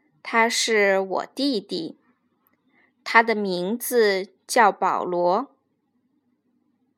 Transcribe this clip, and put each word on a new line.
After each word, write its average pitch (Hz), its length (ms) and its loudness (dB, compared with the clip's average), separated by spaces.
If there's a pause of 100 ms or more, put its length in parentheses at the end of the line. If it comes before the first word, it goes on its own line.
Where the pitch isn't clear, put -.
(220)
他 226 260 2
是 202 520 0
我 190 260 -4
弟 262 340 -4
弟。 170 380 -10 (1040)
他 - 180 4
的 226 140 2
名 196 420 -4
字 214 560 0 (140)
叫 220 240 4
保 165 320 -2
罗。 175 480 -2 (1500)